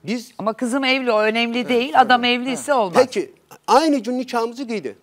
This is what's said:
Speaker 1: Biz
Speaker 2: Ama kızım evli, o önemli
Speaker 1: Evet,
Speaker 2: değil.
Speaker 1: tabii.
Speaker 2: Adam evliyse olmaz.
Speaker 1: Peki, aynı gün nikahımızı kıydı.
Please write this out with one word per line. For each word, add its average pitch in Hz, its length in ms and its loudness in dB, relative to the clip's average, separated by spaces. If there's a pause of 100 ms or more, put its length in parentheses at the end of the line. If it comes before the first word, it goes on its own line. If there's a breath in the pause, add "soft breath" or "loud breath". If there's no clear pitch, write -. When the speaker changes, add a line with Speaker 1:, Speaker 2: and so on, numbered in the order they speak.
Speaker 1:
Biz 226 340 -8
Speaker 2:
Ama 214 160 -4
kızım 254 300 -4
evli, 262 280 0
o 214 80 2
önemli 233 400 0
Speaker 1:
Evet, 233 100 -4
Speaker 2:
değil. 254 240 2
Speaker 1:
tabii. 262 120 6
Speaker 2:
Adam 240 180 4
evliyse 247 500 -2
olmaz. 202 200 0 (120)
Speaker 1:
Peki, - 280 -6 (340)
aynı 285 300 4
gün 247 220 -4
nikahımızı 240 480 -6
kıydı. 156 360 -8